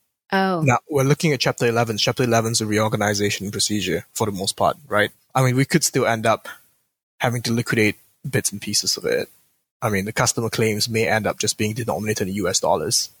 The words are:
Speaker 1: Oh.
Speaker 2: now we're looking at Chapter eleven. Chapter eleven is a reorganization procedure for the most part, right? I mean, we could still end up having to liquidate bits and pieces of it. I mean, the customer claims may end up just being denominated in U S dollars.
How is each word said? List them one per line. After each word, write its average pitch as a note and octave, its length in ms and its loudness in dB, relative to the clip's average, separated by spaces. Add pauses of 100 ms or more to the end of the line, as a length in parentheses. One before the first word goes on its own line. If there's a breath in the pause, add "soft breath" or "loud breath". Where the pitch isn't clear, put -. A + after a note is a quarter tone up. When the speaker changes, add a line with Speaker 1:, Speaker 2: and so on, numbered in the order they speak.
(320)
Speaker 1:
Oh. F#3+ 320 2
Speaker 2:
now B2 140 4 (120)
we're C#3 140 2
looking D3 280 2
at B2+ 80 -2
Chapter C3 260 0
eleven. A#2 320 0
Chapter B2+ 260 0
eleven A2+ 280 2
is A2+ 80 0
a G#2+ 60 -2
reorganization G#2 840 0
procedure F#2 600 -2
for A2+ 140 -2
the G2+ 60 -4
most F#2+ 240 -4
part, G2 200 2 (120)
right? G#2 220 0 (240)
I C3 100 2
mean, B2+ 100 2
we C3+ 100 2
could - 200 2
still B2 220 0
end A2+ 200 0
up G#2+ 220 0 (720)
having B2 220 0
to A#2 100 -2
liquidate A#2 440 0 (320)
bits B2 220 -2
and G2+ 100 -10
pieces - 360 -2
of - 80 -12
it. A#1+ 240 0 (520)
I A#2 100 -2
mean, G2 140 0
the A2 80 -6
customer A#2 380 0
claims A2 380 0
may A2 180 0
end G#2+ 200 0
up - 120 -2
just - 200 -4
being G#2+ 160 -2
denominated G#2+ 540 -2
in F#2+ 60 -4
U F#2+ 140 -2
S - 120 0
dollars. F2 500 0 (100)